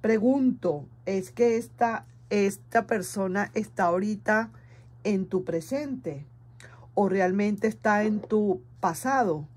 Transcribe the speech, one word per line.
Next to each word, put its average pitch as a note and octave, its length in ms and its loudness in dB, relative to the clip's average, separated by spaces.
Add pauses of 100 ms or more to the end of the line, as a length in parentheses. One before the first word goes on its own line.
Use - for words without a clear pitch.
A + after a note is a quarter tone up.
Pregunto, A3 840 0 (220)
¿es F#3+ 260 -4
que A#3+ 240 2
esta, A#3 480 -2 (260)
esta G3+ 560 0
persona G3 680 -2
está G3+ 300 -4
ahorita G#3 680 0 (520)
en F#3+ 240 0
tu F#3 180 -2
presente E3+ 800 -6 (720)
o G3 140 4
realmente G3 580 2
está G#3+ 380 2
en G#3+ 160 0
tu G3+ 400 0 (200)
pasado? F#3 680 0 (100)